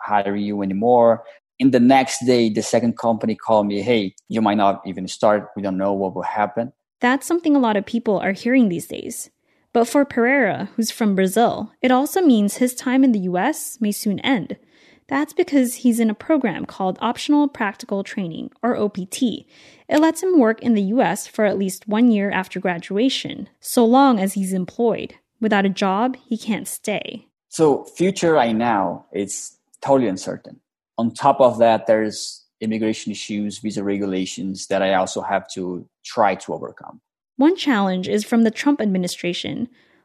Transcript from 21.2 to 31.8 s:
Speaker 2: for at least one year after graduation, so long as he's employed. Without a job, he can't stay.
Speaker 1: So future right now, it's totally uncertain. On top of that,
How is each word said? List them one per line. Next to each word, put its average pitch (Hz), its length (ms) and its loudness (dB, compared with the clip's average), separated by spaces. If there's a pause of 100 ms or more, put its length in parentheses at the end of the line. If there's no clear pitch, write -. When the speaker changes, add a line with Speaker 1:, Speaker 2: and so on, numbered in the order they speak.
Speaker 2:
for - 180 -2
at 196 140 2
least 190 280 -4
one 226 240 4
year 202 200 2
after - 280 -4
graduation, 196 920 -4 (120)
so - 240 0
long 254 340 6
as 190 140 0
he's 190 200 -4
employed. 190 600 -2 (260)
Without 202 260 2
a 196 40 2
job, 202 460 0
he - 200 -8
can't - 300 -6
stay. - 600 -8 (240)
Speaker 1:
So 151 340 2 (120)
future 175 360 0
right 117 240 2
now, 104 560 -2
it's - 460 -8 (220)
totally 135 280 2
uncertain. - 520 -8 (380)
On 117 160 -2
top 139 260 2
of 120 180 4
that, 113 280 4